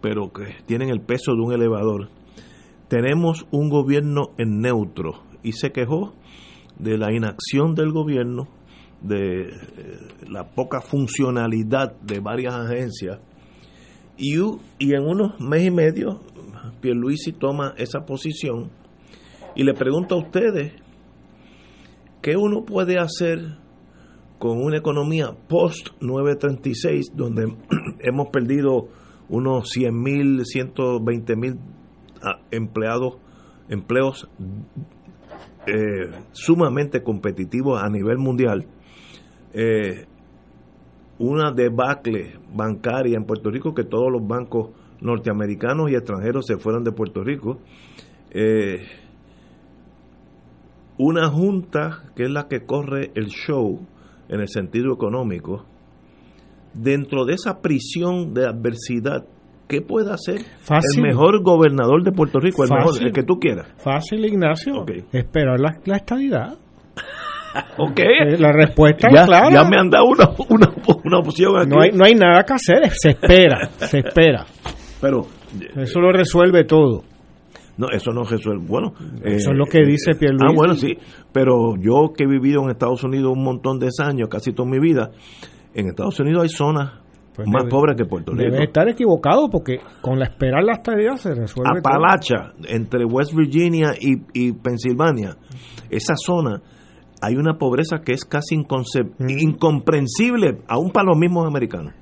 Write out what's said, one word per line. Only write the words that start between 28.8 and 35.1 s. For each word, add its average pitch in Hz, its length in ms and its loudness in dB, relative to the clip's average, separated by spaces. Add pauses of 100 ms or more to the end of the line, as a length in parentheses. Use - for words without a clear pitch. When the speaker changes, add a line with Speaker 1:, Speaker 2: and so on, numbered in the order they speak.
Speaker 1:
unos 127 420 -4
cien 120 320 -4
mil, 139 420 0
ciento 127 560 -6
veinte 117 360 -4
mil 123 240 -6 (640)
ah, - 160 -8 (100)
empleados, 113 680 -6 (500)
empleos, 127 600 -4 (1400)